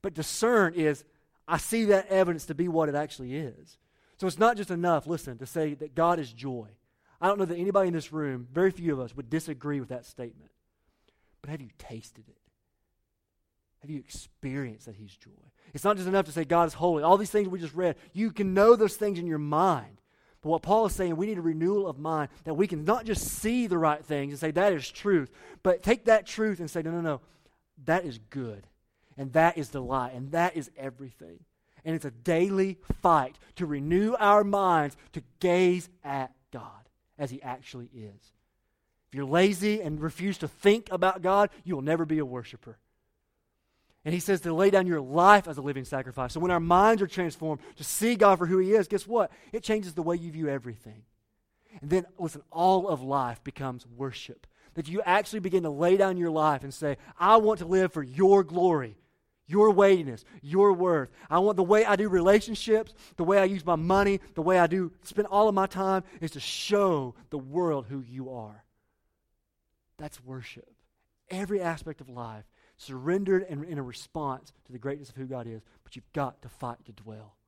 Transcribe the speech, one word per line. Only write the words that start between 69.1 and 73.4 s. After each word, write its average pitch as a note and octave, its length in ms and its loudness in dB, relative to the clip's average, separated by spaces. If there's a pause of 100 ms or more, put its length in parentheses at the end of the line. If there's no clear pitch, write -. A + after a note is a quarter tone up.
That's D3 260 -16
worship. C3 520 -18 (540)
Every G3 300 -6
aspect D#3+ 420 -8
of C3 80 -20
life A2+ 360 -14 (320)
surrendered F3+ 680 -2